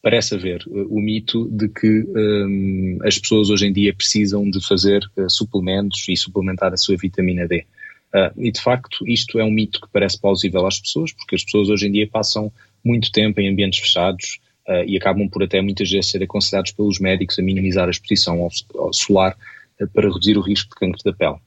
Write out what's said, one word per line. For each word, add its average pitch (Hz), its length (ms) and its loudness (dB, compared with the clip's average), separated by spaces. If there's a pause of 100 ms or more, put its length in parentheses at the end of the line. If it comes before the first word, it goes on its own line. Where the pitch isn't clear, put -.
parece 110 360 0
haver, 90 300 -4
eh, 98 220 -4
o 110 120 -2
mito 110 500 -2
de 107 180 -2
que, 110 360 2 (100)
hum, 98 920 0
as - 140 2
pessoas 104 320 2
hoje 104 160 2
em 101 60 2
dia 101 200 2
precisam 101 560 0
de 95 160 -2
fazer, 101 380 2 (140)
eh, 95 120 -2
suplementos 98 800 0
e 92 80 0
suplementar 92 560 -2
a 92 40 -4
sua 98 200 0
vitamina 90 500 0
D. 85 180 -2 (500)
Ah, 95 220 4
e 117 140 0
de 113 100 -6
facto - 460 -2
isto 117 320 0
é 110 60 2
um 110 60 2
mito 107 300 0
que - 100 -20
parece 101 300 0
plausível 92 460 0
às 95 120 -2
pessoas, - 340 -4
porque - 220 -8
as 92 100 -2
pessoas 101 260 2
hoje 104 160 0
em 101 60 0
dia 104 140 2
passam 107 460 -4 (320)
muito 117 260 2
tempo 107 300 2
em 98 80 2
ambientes 98 300 0
fechados, - 600 -2 (280)
ah, 90 160 2
e 98 120 0
acabam 95 320 0
por 98 140 -2
até 95 200 0
muitas 98 260 -2
vezes 92 220 0
ser 95 120 -2
aconselhados 95 500 -2
pelos 101 260 0
médicos 95 400 0
a 95 40 0
minimizar 92 440 0
a 90 40 0
exposição 87 500 0
ao, 85 100 -2 (260)
ao 85 160 -2
solar, 95 440 2 (440)
eh, 101 60 -2
para 104 220 2
reduzir 95 280 2
o 101 60 2
risco 95 280 -2
de - 100 -12
cancro 90 240 -2
da 101 80 2
pele. 78 240 -2 (100)